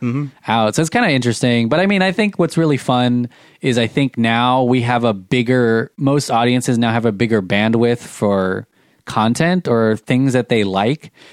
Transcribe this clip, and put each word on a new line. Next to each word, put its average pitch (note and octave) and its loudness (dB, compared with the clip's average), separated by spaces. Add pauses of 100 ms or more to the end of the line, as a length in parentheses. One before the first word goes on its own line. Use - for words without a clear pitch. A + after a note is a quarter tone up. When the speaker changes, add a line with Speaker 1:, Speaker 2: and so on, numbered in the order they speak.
Speaker 1:
Mm-hmm. B2+ -4 (200)
Speaker 2:
out. A2 0
So D#3 0
it's D#3+ -4
kinda A#3+ 0
interesting. A#2+ 0
But, D#3 2
I F#3+ 0
mean, G3 2
I F#3+ 0
think G#3 -2
what's E3 -2
really D#3 2
fun B2 0 (320)
is A#2+ 0
I A#2+ 2
think C3+ -2
now A#2+ 2
we B2 2
have A#2+ 0
a A2+ 2
bigger, A#2 0
most C#3 0
audiences B2 0
now A2+ 0
have A#2 0
a A2+ 2
bigger G#2+ 0
bandwidth A2+ 0
for G2 -2 (400)
content D#3+ 0
or A2+ 2
things C3 0
that B2 0
they A2 2
like. G2+ -2 (200)